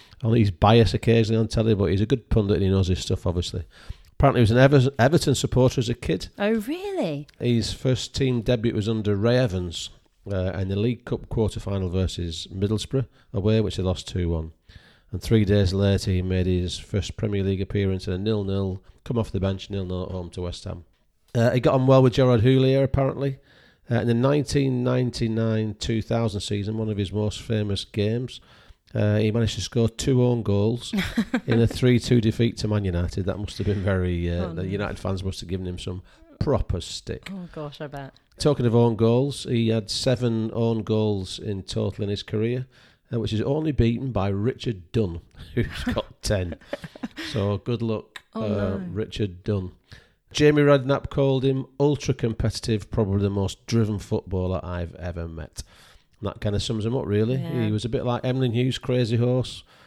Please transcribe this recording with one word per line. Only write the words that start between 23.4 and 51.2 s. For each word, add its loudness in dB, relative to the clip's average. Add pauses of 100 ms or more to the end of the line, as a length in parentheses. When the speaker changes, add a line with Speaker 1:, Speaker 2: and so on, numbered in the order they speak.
Speaker 1:
Uh, 2
in 0
the 4
nineteen 2
ninety-nine 0
two -2
thousand -2
season, -4
one -2
of -2
his -2
most -2
famous -2
games, -2 (540)
uh, 2
he 2
managed 0
to -6
score 2
two 2
own 2
goals 0 (280)
Speaker 2:
<laughs> -4
Speaker 1:
in 4
a 6
three 4
two 4
defeat 0
to -4
Man 0
United. -2
That -4
must -8
have -4
been 0
very, 0
uh, -2
Speaker 2:
Oh, -8
Speaker 1:
the -6
Speaker 2:
no. -4
Speaker 1:
United -4
fans -4
must -6
have -14
given -6
him -8
some -10 (380)
proper 0
stick. -12
Speaker 2:
Oh, -12
gosh, -12
I -8
bet. -14 (240)
Speaker 1:
Talking 2
of 4
own 4
goals, 2
he 0
had -2
seven 0
own 0
goals -2
in -6
total -4
in -4
his -4
career, -4 (460)
uh, -2
which -4
is 0
only 0
beaten 0
by 0
Richard -4
Dunn, -2 (160)
<laughs> -18
who's -4
got -4
Speaker 2:
<laughs> -20
Speaker 1:
ten. -2 (760)
So -2
good -4
luck, -6 (100)
Speaker 2:
Oh, -6
Speaker 1:
uh, -2
Speaker 2:
no. -2
Speaker 1:
Richard -6
Dunn. -2 (600)
Jamie 4
Redknapp 2
called 0